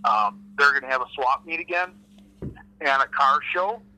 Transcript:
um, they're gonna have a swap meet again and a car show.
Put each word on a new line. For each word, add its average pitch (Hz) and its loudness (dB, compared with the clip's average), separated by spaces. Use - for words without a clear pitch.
um, 104 2
they're 143 6
gonna 131 -4
have 131 0
a 123 -6
swap 135 -2
meet 165 -8
again 175 -4
and - -2
a 131 2
car 139 2
show. 202 -4